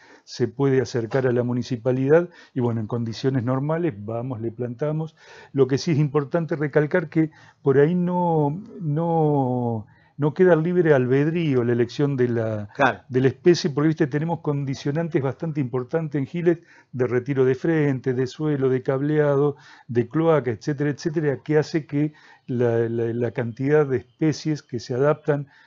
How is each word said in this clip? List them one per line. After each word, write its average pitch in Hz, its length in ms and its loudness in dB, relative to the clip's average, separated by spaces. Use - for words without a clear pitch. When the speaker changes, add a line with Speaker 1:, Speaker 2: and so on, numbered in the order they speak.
Speaker 1:
se - 220 -4
puede 131 340 2
acercar 120 440 -2
a 127 60 2
la 120 120 0
municipalidad 127 840 0
y, 135 60 -4
bueno, 113 220 -2
en 104 60 -6
condiciones 120 560 -4
normales 143 540 -2
vamos, 113 440 -8
le 113 100 -6
plantamos. 147 640 -6
Lo 131 120 6
que 131 140 0
sí 175 120 -2
es 135 60 2
importante 151 580 0
recalcar 151 540 0
que 160 220 0
por 139 160 4
ahí 160 160 4
no, 175 680 0
no, 143 1040 0
no 143 160 0
queda 180 220 6
libre 165 380 4
albedrío 139 720 2
la 120 80 0
elección 127 460 0
de 123 120 2
la, 110 460 -4
Speaker 2:
Claro. 123 320 0
Speaker 1:
de 127 140 0
la 131 80 4
especie, 175 400 2
porque, 147 200 0
viste, 156 180 0
tenemos 156 340 -4
condicionantes 143 800 -4
bastante 143 400 -4
importantes 131 580 -4
en 135 80 -4
Giles 170 320 0
de 123 160 -2
retiro 127 380 0
de 131 100 2
frente, 143 580 0
de 127 140 0
suelo, 143 400 -2
de 127 160 0
cableado, 143 720 0
de 117 220 0
cloaca, 151 420 2
etcétera, 147 380 -4
etcétera, 147 540 -2
que 151 140 2
hace 151 280 0
que 151 280 -2
la, 117 440 2
la, 117 240 -2
la 120 180 -2
cantidad 135 540 0
de 131 120 -2
especies 151 680 -2
que 120 180 -8
se - 120 -8
adaptan 143 540 0